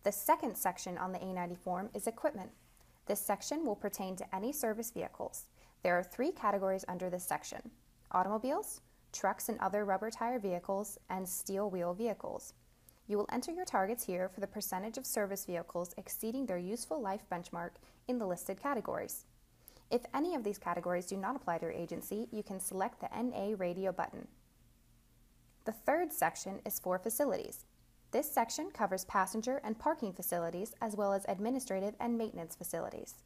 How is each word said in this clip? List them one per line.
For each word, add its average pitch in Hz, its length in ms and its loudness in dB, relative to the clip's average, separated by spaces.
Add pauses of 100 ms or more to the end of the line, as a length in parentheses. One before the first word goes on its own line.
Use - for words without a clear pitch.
The 202 80 6
second 302 440 2
section 180 400 0
on 185 140 -2
the 185 140 -4
A 190 80 -2
ninety 180 240 -2
form 185 360 -2
is - 140 -2
equipment. 226 440 0 (560)
This 202 140 2
section 294 440 0
will 220 100 2
pertain 196 420 -2
to - 200 -8
any 196 160 0
service 220 380 0
vehicles. - 560 -6 (360)
There 175 160 6
are 180 40 4
three 254 280 0
categories 190 560 2
under 180 220 -2
this 180 160 -4
section: - 460 -4 (420)
automobiles, 220 720 2 (280)
trucks - 380 0
and 226 100 0
other 202 280 2
rubber 196 240 2
tire 240 280 0
vehicles, 196 600 -2 (100)
and 190 180 -2
steel 196 440 0
wheel 180 240 0
vehicles. - 580 -4 (560)
You 208 80 2
will 208 160 4
enter 254 180 0
your 349 140 -2
targets 214 400 2
here 185 240 0
for - 100 -10
the 196 80 6
percentage 202 500 -2
of 262 80 -6
service 196 400 2
vehicles 175 520 -2
exceeding 226 500 -2
their 185 120 2
useful 240 440 -2
life 202 300 -2
benchmark 175 380 -4 (360)
in 247 140 2
the 214 60 0
listed 185 360 -2
categories. - 600 0 (680)
If 240 120 4 (120)
any 320 220 2
of 247 80 0
these 202 140 0
categories 175 480 0
do 196 100 -4
not 196 180 0
apply 170 240 0
to 165 80 -2
your 160 60 0
agency, 202 580 -4
you 214 140 -4
can 190 160 -6
select 190 400 -2
the - 120 -6
N 247 220 0
A 202 220 0
radio 185 340 0
button. - 380 -4 (1400)
The 226 80 0
third 311 400 2
section - 520 0
is - 140 -2
for 180 220 2
facilities. - 640 0 (480)
This 262 180 2
section 269 420 2
covers 190 320 2
passenger 220 580 2
and 214 160 -2
parking 294 340 2
facilities 175 680 -2
as 214 160 -2
well 202 160 4
as 196 160 2
administrative 208 720 2
and 240 180 2
maintenance 175 380 -4
facilities. - 580 -4 (120)